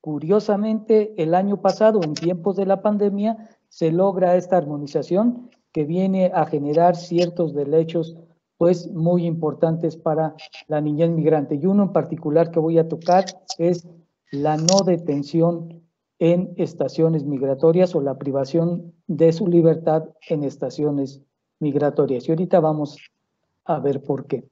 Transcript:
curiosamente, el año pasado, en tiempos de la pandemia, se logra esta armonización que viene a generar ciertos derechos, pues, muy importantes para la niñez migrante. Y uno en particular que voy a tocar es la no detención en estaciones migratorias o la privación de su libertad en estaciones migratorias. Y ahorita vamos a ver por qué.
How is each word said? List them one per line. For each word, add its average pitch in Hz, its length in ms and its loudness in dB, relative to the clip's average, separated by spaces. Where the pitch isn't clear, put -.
curiosamente, 208 1200 0
el 160 120 0
año 190 260 0
pasado, 214 420 4
en 151 120 -2
tiempos 175 420 -2
de 196 100 -2
la 190 160 0
pandemia, 208 640 -2
se 160 240 -2
logra 180 440 2
esta 180 200 0
armonización 156 920 -2
que 156 120 -2
viene 185 500 0
a 156 120 2
generar 156 500 2
ciertos 170 580 -2
derechos, 160 600 -2
pues, 170 340 2
muy 170 340 0
importantes 160 680 -2
para 156 400 -2
la 151 120 -2
niñez 151 300 0
migrante. 151 460 0
Y 143 100 -2
uno 202 180 4
en - 80 -4
particular 165 580 0
que 165 100 0
voy 165 180 2
a 165 100 2
tocar 180 360 2
es 175 300 0
la 147 260 -2
no 175 300 2
detención 165 960 -2
en 180 380 0
estaciones 156 680 -2
migratorias 147 680 2
o 156 60 2
la 135 160 -4
privación 143 800 -4
de 165 240 4
su 185 160 -2
libertad 160 560 2
en 151 140 -2
estaciones 143 760 -4
migratorias. 143 680 0
Y - 40 -4
ahorita 175 300 2
vamos 151 360 -2
a 156 160 -2
ver 135 220 -2
por 131 240 -6
qué. 123 260 -6